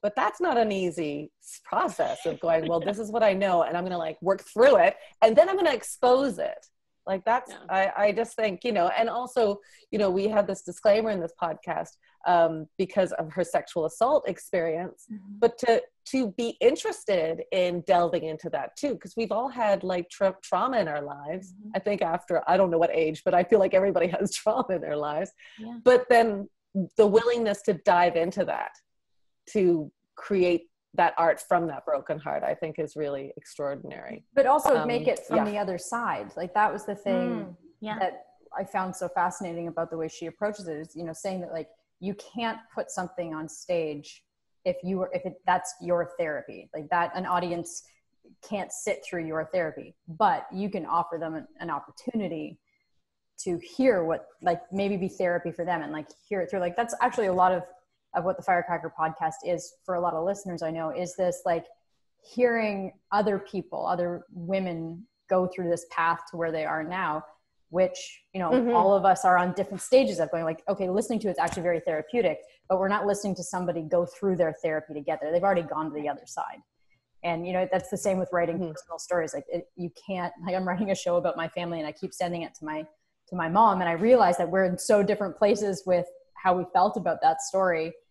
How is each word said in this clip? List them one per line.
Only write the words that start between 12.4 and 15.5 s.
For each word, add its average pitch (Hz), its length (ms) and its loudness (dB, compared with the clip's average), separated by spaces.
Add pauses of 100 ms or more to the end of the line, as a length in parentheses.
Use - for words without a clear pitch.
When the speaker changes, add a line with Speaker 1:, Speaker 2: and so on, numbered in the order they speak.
Speaker 1:
because 185 360 0
of 156 180 -6
her 185 100 -2
sexual 165 440 -2
assault 254 420 2
experience, 170 840 -4
Speaker 2:
Mm-hmm. 202 280 -14
Speaker 1:
but 233 180 2